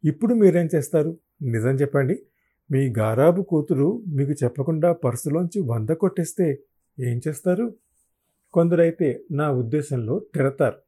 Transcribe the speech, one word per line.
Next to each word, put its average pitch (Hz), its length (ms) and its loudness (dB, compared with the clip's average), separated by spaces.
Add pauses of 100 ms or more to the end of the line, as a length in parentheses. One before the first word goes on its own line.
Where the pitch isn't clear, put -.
ఇప్పుడు 180 280 0
మీరేం 175 420 4
చేస్తారు? 160 420 0 (240)
నిజం 120 340 0
చెప్పండి. 139 440 0 (520)
మీ 135 280 0
గారాబు 131 440 2
కూతురు 175 640 0
మీకు 143 240 -2
చెప్పకుండా 147 640 -2
పర్సులోంచి 165 680 -4
వంద 117 280 -4
కొట్టేస్తే 165 680 -2 (400)
ఏం 123 280 -4
చేస్తారు? 180 480 -4 (760)
కొందరైతే 170 800 2
నా 147 200 0
ఉద్దేశంలో 123 680 -2
తిడతారు. 135 560 -2 (120)